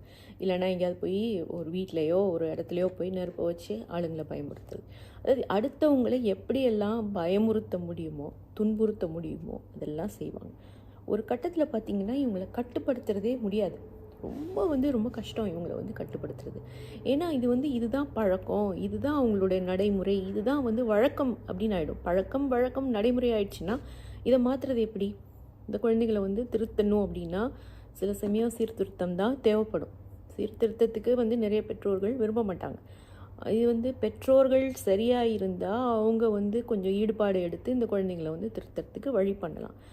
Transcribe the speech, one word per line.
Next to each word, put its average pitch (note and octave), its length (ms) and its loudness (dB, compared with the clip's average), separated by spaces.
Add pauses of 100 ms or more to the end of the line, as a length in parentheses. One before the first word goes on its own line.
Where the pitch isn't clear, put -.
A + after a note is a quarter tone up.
(380)
இல்லைன்னா F#3 300 0
எங்கேயாவது F3+ 260 0
போய் F#3 500 -2
ஒரு D#3+ 260 -6
வீட்லயோ F3+ 600 2
ஒரு E3 160 0
இடத்துலயோ E3 400 -2
போய் F#3 240 -4
நெருப்பை F3+ 340 -4
வச்சு E3+ 300 -4 (140)
ஆளுங்களை D#3+ 420 -4
பயமுறுத்துறது. - 540 -10 (380)
அதாவது C4 260 4
அடுத்தவங்களை A#3+ 840 4
எப்படியெல்லாம் A3+ 680 2 (100)
பயமுறுத்த G3+ 640 2
முடியுமோ, D#3+ 540 -6 (220)
துன்புறுத்த G#3+ 520 2
முடியுமோ, D#3+ 540 -6 (160)
அதெல்லாம் D3+ 320 -4
செய்வாங்க. - 400 -10 (580)
ஒரு G#3 200 0
கட்டத்துல D4+ 460 0
பாத்தீங்கன்னா, G#3 420 -2
இவங்களை G#3+ 380 0
கட்டுப்படுத்துறதே B3 880 -2
முடியாது. G3+ 380 0 (440)
ரொம்ப F#4 440 -2
வந்து C#4+ 240 2
ரொம்ப A#3+ 200 0
கஷ்டம் A3 380 -4
இவங்களை E3+ 260 -6
வந்து - 220 -6
கட்டுப்படுத்துறது. - 640 -8 (440)
ஏன்னா D#4 260 2
இது B3 180 2
வந்து, C4 220 2
இதுதான் B3 420 -2
பழக்கம், F#3+ 640 0
இதுதான் G#3+ 480 0
அவங்களுடைய F#3+ 380 4
நடைமுறை, F#3+ 640 2
இதுதான் G#3+ 340 0
வந்து A#3+ 220 2
வழக்கம் A#3+ 600 4
அப்படின்னு G3+ 300 -2
ஆயிடும். D3+ 260 -2
பழக்கம், F#3+ 460 0
வழக்கம், B3+ 420 0
நடைமுறை A#3+ 420 2
ஆயிடுச்சுன்னா G#3 460 -2 (440)
இதை B3 220 6
மாத்துறது C4 320 0
எப்படி? G#3 380 -2 (520)
இந்த - 120 -4
குழந்தைகளை A3+ 420 2
வந்து G3 300 -2
திருத்தணும் G#3 540 4
அப்படின்னா F3+ 460 -2 (420)
சில G3+ 200 -2
சமயம் G#3+ 380 0
சீர்திருத்தம் G3 640 -2
தான் A#3 260 0
தேவைப்படும். G#3+ 480 2 (480)
சீர்திருத்தத்துக்கு A3 800 2
வந்து A#3+ 220 2
நிறைய G#3+ 260 2
பெற்றோர்கள் G3+ 500 0
விரும்ப A3+ 320 0
மாட்டாங்க. D#3 300 -4 (720)
இது A3+ 200 2
வந்து A#3+ 340 0
பெற்றோர்கள் C4 720 6
சரியா A#3 480 4
இருந்தா G#3+ 800 0
அவங்க A3+ 300 4
வந்து G#3 340 0
கொஞ்சம் F#3+ 280 0
ஈடுபாடு G#3 500 2
எடுத்து F3 300 -2
இந்த B3 120 2
குழந்தைங்களை F#3 440 0
வந்து F3+ 240 -4
திருத்தறதுக்கு - 560 -8
வழி G3 240 2
பண்ணலாம். - 420 -8 (180)